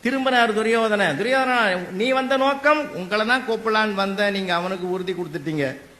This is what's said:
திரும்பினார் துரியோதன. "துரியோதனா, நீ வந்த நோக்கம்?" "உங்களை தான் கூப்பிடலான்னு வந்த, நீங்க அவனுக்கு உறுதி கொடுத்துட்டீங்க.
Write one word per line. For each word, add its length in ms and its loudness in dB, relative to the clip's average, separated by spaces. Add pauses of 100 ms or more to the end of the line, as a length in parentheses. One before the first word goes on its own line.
திரும்பினார் 520 2
துரியோதன. 600 2
"துரியோதனா, 760 0
நீ 220 -2
வந்த 260 0
நோக்கம்?" 560 2
"உங்களை 320 -2
தான் 240 0
கூப்பிடலான்னு 440 0
வந்த, 360 0
நீங்க 240 -2
அவனுக்கு 380 -4
உறுதி 220 -4
கொடுத்துட்டீங்க. 640 -4 (220)